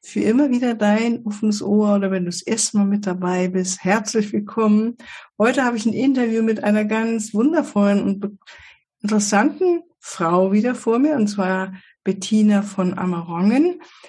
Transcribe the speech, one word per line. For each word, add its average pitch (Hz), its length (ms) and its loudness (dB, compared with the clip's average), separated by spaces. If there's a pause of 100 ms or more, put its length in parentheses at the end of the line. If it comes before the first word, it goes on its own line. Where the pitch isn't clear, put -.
für - 180 -6
immer 247 280 2
wieder 247 240 0
dein 226 540 0
offenes 208 340 -2
Ohr 208 360 2
oder 196 120 0
wenn 185 160 -2
du 175 60 -6
das - 100 -10
erste - 360 -2
Mal 202 100 2
mit 208 180 -2
dabei 180 440 -2
bist, 185 340 -4
herzlich 208 500 0
willkommen. 220 640 0 (400)
Heute 254 260 2
habe 240 140 0
ich 214 80 -6
ein 220 80 0
Interview 240 480 0
mit 220 220 0
einer 208 220 2
ganz 220 500 -2
wundervollen 208 640 2
und 196 180 -2
be-, 208 160 -8 (680)
interessanten 226 800 0 (160)
Frau 180 520 0
wieder 220 220 2
vor 233 240 0
mir, 294 160 2
und 220 140 0
zwar 190 460 -2 (300)
Bettina 208 600 2
von 185 340 -4
Amerongen. 180 840 0 (300)